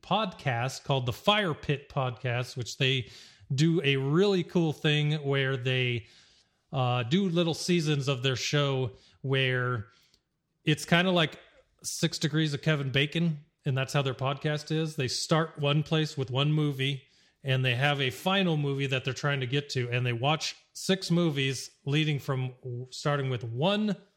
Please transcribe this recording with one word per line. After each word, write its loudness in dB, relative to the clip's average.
podcast -4
called 0
the -2
Fire 2
Pit -4
Podcast, -4
which -8
they 0
do 4
a 4
really 4
cool 2
thing 2
where 0
they, 0
uh, 0
do 2
little 2
seasons 0
of -2
their 0
show 0
where 0
it's 0
kinda 4
like 2
Six -4
Degrees 0
of -6
Kevin 0
Bacon, 2
and 0
that's -4
how 2
their 0
podcast -4
is. -2
They 0
start 0
one 2
place 0
with -4
one 2
movie, 0
and 0
they 2
have 2
a 2
final 0
movie -2
that -2
they're -2
trying -2
to -4
get -2
to, -2
and -2
they 0
watch -2
six -2
movies 0
leading 0
from -4
w-, -10
starting -2
with -4
one 0